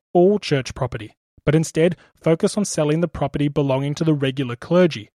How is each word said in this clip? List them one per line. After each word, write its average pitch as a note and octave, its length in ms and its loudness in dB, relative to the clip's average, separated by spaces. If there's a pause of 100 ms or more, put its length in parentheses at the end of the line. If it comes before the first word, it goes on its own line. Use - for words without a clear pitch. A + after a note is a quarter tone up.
(120)
all F#3+ 260 4
church - 360 -4
property, A#2 420 -8 (300)
but D3 80 2
instead E3 420 0 (180)
focus E3 440 0
on G3+ 80 0
selling D#3 340 0
the F3 80 0
property C#3+ 400 -2
belonging C#3+ 460 0
to E3 100 -4
the D#3 100 4
regular C3+ 420 -4
clergy, E3+ 520 0 (120)